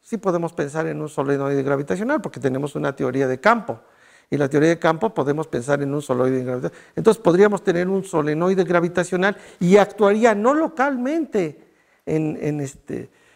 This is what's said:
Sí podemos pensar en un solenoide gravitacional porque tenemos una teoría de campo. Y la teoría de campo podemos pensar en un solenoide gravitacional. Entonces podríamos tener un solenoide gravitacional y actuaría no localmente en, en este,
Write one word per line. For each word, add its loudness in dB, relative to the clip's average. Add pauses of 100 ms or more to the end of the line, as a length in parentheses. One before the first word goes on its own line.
Sí -6
podemos -2
pensar -4
en -6
un -8
solenoide -2
gravitacional -2
porque -10
tenemos -4
una -4
teoría -2
de -4
campo. 0 (500)
Y -2
la 0
teoría 4
de 2
campo 0
podemos -2
pensar -2
en -2
un -2
solenoide 0
gravitacional. -6 (160)
Entonces 2
podríamos 4
tener 0
un -2
solenoide 0
gravitacional 0 (220)
y 6
actuaría 4
no 2
localmente -2 (460)
en, -2
en -4
este, -10 (260)